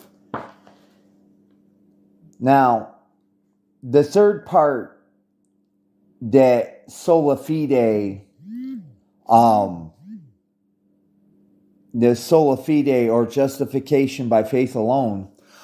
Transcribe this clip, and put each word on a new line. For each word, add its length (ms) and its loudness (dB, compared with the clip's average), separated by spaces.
Now, 580 0
the 220 2
third 400 0
part 520 -2
that 680 2
sola 480 0
fide, 840 -2
um, 640 2
the 220 2
sola 400 2
fide 520 0
or 160 2
justification 1040 -2
by 140 2
faith 320 -2
alone 540 -4